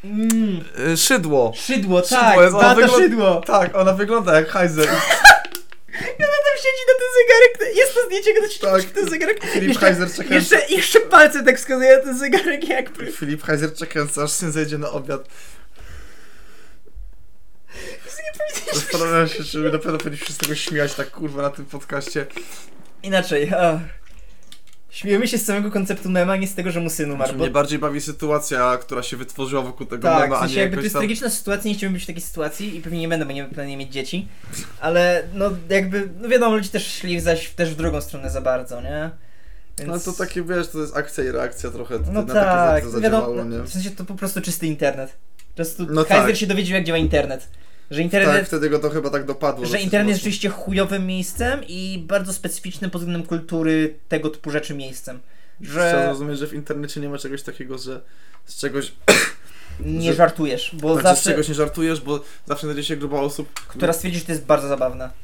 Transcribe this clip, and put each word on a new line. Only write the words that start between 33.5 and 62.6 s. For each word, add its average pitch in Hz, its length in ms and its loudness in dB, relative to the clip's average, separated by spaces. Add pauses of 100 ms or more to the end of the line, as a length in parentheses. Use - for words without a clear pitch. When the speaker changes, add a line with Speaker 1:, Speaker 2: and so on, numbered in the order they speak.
Speaker 1:
mieć 135 140 -10
dzieci. 139 360 -6 (540)
Ale, 175 420 4 (100)
no, 196 180 0 (180)
jakby, 190 400 0 (100)
no 233 100 -8
wiadomo, 233 260 4
ludzie 202 140 -2
też - 180 -4
szli 175 320 -4
zaś 165 300 0
też 170 240 -2
w - 20 -8
drugą 156 260 -2
stronę 135 280 -10
za 135 120 -4
bardzo, 127 400 -2
nie? 151 280 -6 (680)
Więc 143 120 -6 (160)
Speaker 2:
No 180 80 -4
to - 40 -8
takie, 180 260 -4
wiesz, 175 240 -2
to 156 140 -8
jest 151 160 -6
akcja 147 260 -4
i 127 80 -2
reakcja 127 400 -4
trochę, 117 280 -6
to - 120 -2
Speaker 1:
No 208 100 0
Speaker 2:
na 220 120 -4
takie 214 120 4
Speaker 1:
tak, 170 400 4
Speaker 2:
rzeczy 120 160 -2
Speaker 1:
wiadomo, 220 240 2
Speaker 2:
zadziałało, 120 240 -4
nie? 117 100 -6
Speaker 1:
w - 140 -8
sensie 185 180 -4
to 190 140 -10
po 190 100 -10
prostu 190 260 -6
czysty 170 260 -4
internet. 139 440 -2 (380)
Po - 60 -12
prostu 165 340 -6
Speaker 2:
No 156 140 4
Speaker 1:
Heiser 196 240 6
Speaker 2:
tak. 214 80 2
Speaker 1:
się 208 120 -2
dowiedział, 190 280 0
jak 180 100 0
działa 165 140 0
internet. 143 480 0 (440)
Że 147 100 -4
internet 180 360 4
Speaker 2:
Tak, 196 100 2
wtedy 151 220 0
go 147 100 2
to 147 100 0
chyba 143 200 -2
tak 139 160 -4
dopadło 135 400 -2
Speaker 1:
że 180 60 -2
Speaker 2:
dosyć 196 140 -2
Speaker 1:
internet 208 220 2
jest 202 100 2
Speaker 2:
mocno. - 20 0 (120)
Speaker 1:
rzeczywiście 196 180 -2
chujowym 190 580 -2
miejscem 226 600 -4
i 185 400 -8
bardzo 190 260 -2
specyficznym 185 580 -8
pod 175 100 -6
względem 170 260 -6
kultury 160 680 -2 (140)
tego 156 200 -2
typu 151 220 -8
rzeczy 151 240 -4
miejscem. 131 440 -12 (420)
Że 170 280 0
Speaker 2:
Trzeba 170 160 2
zrozumieć, 143 340 -4
że 147 80 -4
w 151 60 -10
internecie 147 480 -8
nie 143 80 -8
ma 143 80 -8
czegoś 135 260 -10
takiego, 131 340 -10
że 127 240 -10 (440)
z - 140 -14
czegoś 139 320 -4 (480)
<coughs> - 400 -12
Speaker 1:
Nie 165 320 -2
Speaker 2:
że 147 60 2
Speaker 1:
żartujesz, 160 640 0
bo 156 140 0
Speaker 2:
tak, 143 80 0
Speaker 1:
zawsze 180 200 6
Speaker 2:
że - 60 0
z 156 40 2
czegoś 147 160 0
nie 151 60 -4
żartujesz, 156 460 -2
bo 143 220 -4 (220)
zawsze 147 220 -6